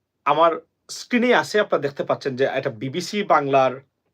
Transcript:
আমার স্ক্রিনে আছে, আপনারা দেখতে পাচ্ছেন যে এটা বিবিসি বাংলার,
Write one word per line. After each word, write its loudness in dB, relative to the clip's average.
আমার 4
স্ক্রিনে 0
আছে, 0
আপনারা 0
দেখতে -4
পাচ্ছেন -4
যে 0
এটা -2
বিবিসি -6
বাংলার, 4